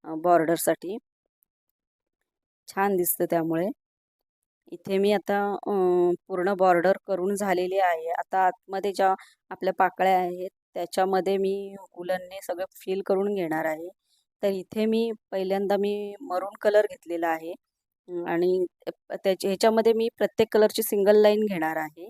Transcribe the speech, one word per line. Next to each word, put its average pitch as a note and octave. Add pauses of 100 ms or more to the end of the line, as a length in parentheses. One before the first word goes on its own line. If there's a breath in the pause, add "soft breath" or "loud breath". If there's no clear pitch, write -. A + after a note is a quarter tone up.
अ, D#3+
बॉर्डरसाठी. E3 (1700)
छान G3
दिसतं F3
त्यामुळे. E3 (1040)
इथे F#3+
मी G3+
आता, G3+ (140)
अ, - (580)
पूर्ण F#3+
बॉर्डर F3+ (140)
करून F#3+
झालेली F#3+
आहे. E3
आता F#3
आतमध्ये F#3+
ज्या F#3+ (360 loud breath)
आपल्या F#3+
पाकळ्या F#3
आहेत, F3+ (240)
त्याच्यामध्ये F#3+
मी G3 (160)
उलनने F3+
सगळं F#3
फिल F#3+
करून G3+
घेणार D#3+
आहे. D#3+ (540)
तर G3
इथे G3
मी A3+ (180)
पहिल्यांदा F#3+
मी G3+
मरून F#3+
कलर G#3
घेतलेला E3+
आहे, E3 (560)
अ, F3+ (140)
आणि F3 (580)
त्याच्या, F#3+
ह्याच्यामध्ये A3
मी A3+ (100)
प्रत्येक B3
कलरची G#3+
सिंगल G#3
लाईन G#3+
घेणार D#3+
आहे. D#3+